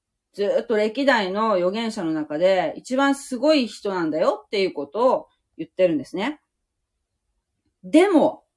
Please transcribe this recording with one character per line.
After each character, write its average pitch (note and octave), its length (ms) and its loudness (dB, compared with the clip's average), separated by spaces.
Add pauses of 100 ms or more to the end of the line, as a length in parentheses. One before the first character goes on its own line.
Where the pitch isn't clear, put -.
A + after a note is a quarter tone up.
(340)
ず G3 280 0
っ A3+ 40 -10
と A3 100 -2
歴 A3 300 0
代 G#3+ 260 2
の G#3+ 220 0
預 F3+ 160 0
言 A3 220 -4
者 G3+ 120 -6
の D#3+ 80 -2
中 D3+ 260 -6
で F3+ 380 2
一 - 200 -8
番 C#4 180 2
す C4 240 -10
ご D4+ 160 4
い B3 140 0
人 G3+ 260 -6
な F3 100 -2
ん D#3 60 -2
だ D#3 100 -2
よ C4+ 240 0
っ - 40 -20
て G3+ 140 -2
い F#3+ 40 0
う E3 80 -4
こ C#3+ 120 -8
と B3+ 260 0
を G#3 160 -4 (280)
言 - 100 -10
っ - 40 -20
て F#3 160 2
る E3+ 80 2
ん C#3+ 40 0
で B2+ 60 -8
す - 120 -12
ね。 B3+ 240 -6 (1400)
で D#4 240 4
も、 - 360 2 (120)